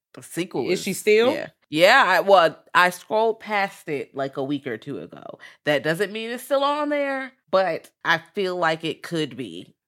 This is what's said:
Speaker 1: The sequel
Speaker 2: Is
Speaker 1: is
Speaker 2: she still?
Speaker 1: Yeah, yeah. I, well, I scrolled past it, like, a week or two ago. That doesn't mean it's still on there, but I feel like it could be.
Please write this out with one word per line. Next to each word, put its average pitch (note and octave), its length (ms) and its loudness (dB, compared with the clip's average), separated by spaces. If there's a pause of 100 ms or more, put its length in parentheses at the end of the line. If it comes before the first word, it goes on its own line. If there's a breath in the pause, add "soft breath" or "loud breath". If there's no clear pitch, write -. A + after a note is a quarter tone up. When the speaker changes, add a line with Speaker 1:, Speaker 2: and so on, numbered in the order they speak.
(140)
Speaker 1:
The C3+ 80 -18
sequel E3 480 -6
Speaker 2:
Is F#3 80 0
Speaker 1:
is - 60 -10
Speaker 2:
she G3 100 -2
still? A3 400 2
Speaker 1:
Yeah, - 140 -8 (200)
yeah. G3+ 380 6
I, F#3 140 2
well, F3 380 6 (160)
I F3+ 140 6
scrolled A3 520 -2
past G3 500 -6
it, C3+ 260 -8
like, C3+ 220 -6
a C#3 40 -2
week C3+ 240 -6
or A2+ 120 -6
two A#2 220 -12
ago. - 380 -18 (280 loud breath)
That D3 160 0
doesn't F3 300 -2
mean A3 180 -8
it's A#3+ 140 -10
still C#4 200 0
on D4 240 -2
there, C#4 440 -4 (180)
but F#3 400 0 (160)
I E3 160 2 (120)
feel F#3 220 -2
like D#3+ 280 -2
it D#3+ 180 -6
could D3+ 340 -6
be. G2 380 -14 (140)